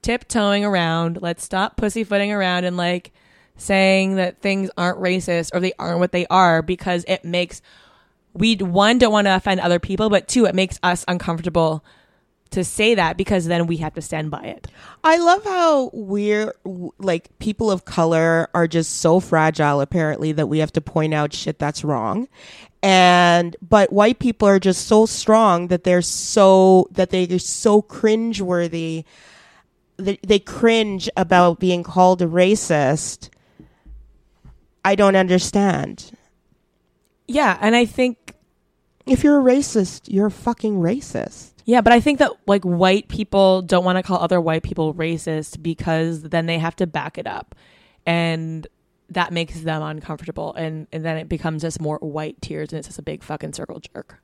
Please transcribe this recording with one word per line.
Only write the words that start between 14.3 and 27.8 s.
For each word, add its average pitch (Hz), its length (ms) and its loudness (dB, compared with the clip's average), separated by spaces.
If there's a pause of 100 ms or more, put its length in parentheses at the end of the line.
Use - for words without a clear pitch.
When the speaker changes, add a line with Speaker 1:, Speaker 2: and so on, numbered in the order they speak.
Speaker 1:
it. - 240 -16 (360)
Speaker 2:
I 320 140 4
love 349 280 2
how 330 480 0
we're, 208 600 -4 (100)
w-, 180 360 -12
like, 180 300 -4 (100)
people 214 320 -2
of 180 140 -4
color 165 680 2
are 170 140 2
just 165 320 -4
so 170 200 4
fragile, 156 600 0
apparently, 156 520 -2
that 151 140 0
we 156 120 0
have 156 140 -2
to 160 80 0
point 156 340 -2
out 147 180 -2
shit - 240 -8
that's 151 260 -6
wrong. 143 440 -4 (560)
And, 175 720 4 (120)
but 202 240 4
white 208 280 2
people 220 280 0
are 196 120 6
just 185 260 0
so 220 220 6
strong 196 640 2
that 180 160 -2
they're 180 180 2
so, 190 880 4
that 185 180 -2
they 185 180 0
are 180 120 -2
so 208 420 0